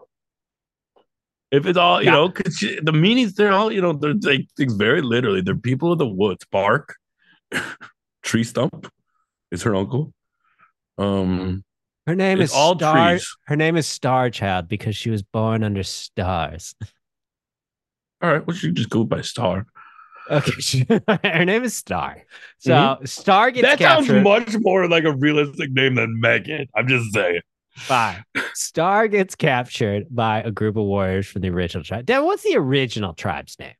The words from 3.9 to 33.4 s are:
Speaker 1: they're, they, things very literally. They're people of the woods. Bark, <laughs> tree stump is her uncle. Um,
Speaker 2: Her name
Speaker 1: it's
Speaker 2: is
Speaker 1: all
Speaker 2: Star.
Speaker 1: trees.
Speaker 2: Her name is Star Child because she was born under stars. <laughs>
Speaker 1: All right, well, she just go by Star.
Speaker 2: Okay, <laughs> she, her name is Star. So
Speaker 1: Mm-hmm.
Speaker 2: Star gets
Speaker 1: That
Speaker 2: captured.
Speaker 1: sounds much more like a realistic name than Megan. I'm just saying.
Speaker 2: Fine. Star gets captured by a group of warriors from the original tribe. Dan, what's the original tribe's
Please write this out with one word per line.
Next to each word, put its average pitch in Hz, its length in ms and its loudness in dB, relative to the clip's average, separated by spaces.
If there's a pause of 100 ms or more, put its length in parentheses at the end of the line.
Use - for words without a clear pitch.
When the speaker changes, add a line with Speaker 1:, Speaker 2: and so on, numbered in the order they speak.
Speaker 1:
they're, 147 200 -2
they, 143 340 0 (100)
things 131 160 0
very 110 280 2
literally. 117 400 0
They're 92 140 0
people 131 360 -2
of 170 80 0
the 151 80 0
woods. 95 440 -2
Bark, 101 440 0 (560)
<laughs> - 720 -12
tree 113 200 0
stump - 480 -6 (600)
is 90 120 -8
her 107 120 0
uncle. 123 380 -4 (840)
Um, 95 640 -2 (440)
Speaker 2:
Her 160 80 0
name 190 260 0
Speaker 1:
it's 160 100 0
Speaker 2:
is - 60 0
Speaker 1:
all 160 200 4
Speaker 2:
Star. 156 360 4
Speaker 1:
trees. - 220 -6 (100)
Speaker 2:
Her 147 100 -2
name 160 220 2
is 151 100 0
Star 127 420 0
Child 95 380 -4
because 104 280 -4
she - 140 -6
was 107 140 -2
born 110 400 -2
under 101 200 -2
stars. 87 960 -6
<laughs> - 1400 -20
Speaker 1:
All 175 100 2
right, 151 140 0
well, 175 100 -6
she - 160 -4
just 120 180 -2
go 113 140 0
by 104 180 -2
Star. 101 440 -4 (640)
Speaker 2:
Okay, 147 200 0
<laughs> - 80 -8
she, 131 300 -2
her 185 560 2
name 214 180 0
is 247 120 -6
Star. - 480 -6 (360)
So 131 120 0
Speaker 1:
Mm-hmm. 139 340 4
Speaker 2:
Star 202 460 2
gets 247 160 2
Speaker 1:
That 285 100 4
Speaker 2:
captured. 285 360 4
Speaker 1:
sounds 202 100 6
much 214 400 4
more 185 260 2
like 165 140 4
a 156 120 2
realistic 147 560 0
name 131 240 2
than 113 240 -2
Megan. 117 560 0
I'm 117 120 0
just 117 260 0
saying. 90 280 0 (340)
Speaker 2:
Fine. 110 480 -2 (300)
Star 196 560 0
gets 196 260 -2
captured 123 760 -2
by 113 320 -2
a 110 80 -6
group 107 280 -2
of 107 80 -2
warriors 98 420 -2
from - 140 -8
the 95 80 -2
original 87 340 -4
tribe. 113 220 -10
Dan, 262 180 0
what's 370 200 -2
the 403 120 0
original 131 580 -2
tribe's 76 460 -8